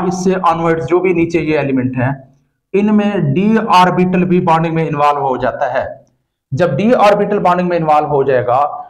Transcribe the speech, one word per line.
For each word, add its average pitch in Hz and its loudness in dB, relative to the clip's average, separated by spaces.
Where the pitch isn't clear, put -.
इससे 185 0
ऑनवर्ड्स 165 0
जो 175 2
भी 185 0
नीचे 165 0
ये 156 -2
एलिमेंट 131 -2
हैं 127 0
इनमें 208 0
डी 214 2
ऑर्बिटल 180 2
भी 175 2
बॉन्डिंग 165 0
में 160 -2
इन्वॉल्व 147 0
हो 135 -2
जाता 123 -4
है। 127 -4
जब 170 -2
डी 214 2
ऑर्बिटल 202 2
बॉन्डिंग 180 0
में 175 0
इन्वॉल्व 151 2
हो 143 0
जाएगा 127 0